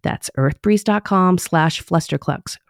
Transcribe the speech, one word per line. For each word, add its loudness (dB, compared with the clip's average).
That's -6
earthbreeze 0
dot 0
com 2
slash 0
flusterclux -4